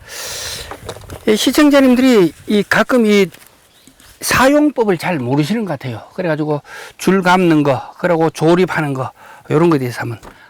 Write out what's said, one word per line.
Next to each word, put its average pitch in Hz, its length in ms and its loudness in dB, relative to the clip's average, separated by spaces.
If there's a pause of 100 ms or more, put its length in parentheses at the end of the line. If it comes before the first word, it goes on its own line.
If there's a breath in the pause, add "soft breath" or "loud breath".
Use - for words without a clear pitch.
(1300 loud breath)
이 214 80 2
시청자님들이 254 960 4 (140)
이 208 200 0
가끔 226 380 0
이 202 240 2 (920)
사용법을 262 760 2
잘 175 220 -4
모르시는 147 460 -2
것 165 80 -6
같아요. 123 280 -8 (140)
그래가지고 151 480 -4 (340 loud breath)
줄 190 240 0
감는 175 400 4
거, 139 380 -2
그리고 165 320 0
조립하는 160 640 0
거, 127 160 -8 (400 loud breath)
요런 156 180 2
거에 160 80 2
대해서 123 240 -6
한번 113 180 -8 (300 loud breath)